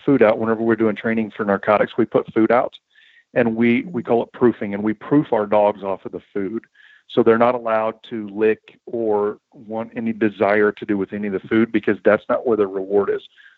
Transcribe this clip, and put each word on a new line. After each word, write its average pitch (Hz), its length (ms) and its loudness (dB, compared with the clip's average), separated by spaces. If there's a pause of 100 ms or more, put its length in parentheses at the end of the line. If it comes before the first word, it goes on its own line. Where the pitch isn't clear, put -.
food 135 160 4
out 110 180 4
whenever 110 220 -2
we're 113 140 2
doing 107 200 0
training 113 400 -4
for 113 80 -8
narcotics. 101 540 0
We - 80 2
put - 280 -2
food 110 180 2
out, 131 220 0 (600)
and 117 220 0
we, 120 280 2
we 92 200 -8
call 117 200 0
it - 100 -12
proofing, 107 400 -2
and 101 100 -6
we 107 100 -2
proof 147 400 -2
our 107 140 0
dogs 104 360 2
off 95 220 -8
of - 60 -12
the 87 100 -12 (120)
food. 101 300 -6 (460)
So 123 140 2
they're 113 140 6
not 120 180 2
allowed 110 400 -2 (140)
to 110 200 -8
lick 107 560 -2
or 107 540 -2 (140)
want 113 420 -10
any 113 160 -4
desire 104 640 2
to - 120 -12
do 104 120 -2
with 95 160 -6
any 104 140 -6
of 101 60 -6
the 92 140 -4
food 113 240 2
because 104 320 0
that's 107 240 4
not 127 180 -2
where 113 120 2
the 104 100 2
reward 98 420 0
is. - 120 -4 (360)